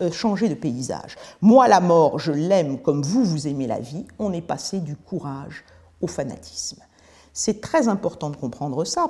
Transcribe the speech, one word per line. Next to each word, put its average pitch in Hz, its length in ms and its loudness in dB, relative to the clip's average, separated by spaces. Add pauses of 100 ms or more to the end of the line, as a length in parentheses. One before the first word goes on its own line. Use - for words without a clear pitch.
euh, 175 100 0
changé 202 380 -2
de 147 60 -4
paysage. 123 600 -6 (240)
Moi, 233 300 8
la 196 100 8
mort, 170 400 6
je 151 140 -2
l'aime 156 460 0
comme 143 240 0
vous, 220 200 2
vous 156 240 0
aimez 135 200 -4
la 107 120 -4
vie. 123 260 -10 (140)
On 202 140 -2
est 170 80 -6
passé 170 380 -6
du 147 180 -8
courage 143 680 -12 (380)
au 160 60 -2
fanatisme. - 760 -10 (520)
C'est 214 260 -4
très 294 260 0
important 190 420 -4
de 143 60 -10
comprendre 143 500 -6
ça, 339 240 -2